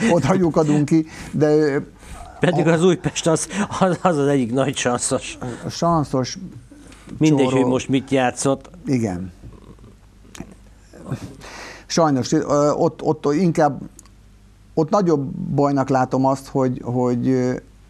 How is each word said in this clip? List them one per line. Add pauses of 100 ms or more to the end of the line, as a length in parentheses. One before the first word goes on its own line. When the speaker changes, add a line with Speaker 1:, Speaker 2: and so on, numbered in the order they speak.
(100)
Speaker 1:
ott
hagyjuk
adunk
ki, (260)
de (600)
Speaker 2:
Pedig
Speaker 1:
a-
Speaker 2:
az
Újpest
az, (320)
az,
az
az
egyik
nagy
sanszos. (260)
Speaker 1:
A
sanszos (800)
Speaker 2:
Mindegy,
Speaker 1:
csóró-
Speaker 2:
hogy
most
mit
játszott. (160)
Speaker 1:
Igen. (2500)
Sajnos,
ö,
ott,
ott
inkább, (920)
ott
nagyobb (140)
bajnak
látom
azt,
hogy,
hogy,
ö, (360)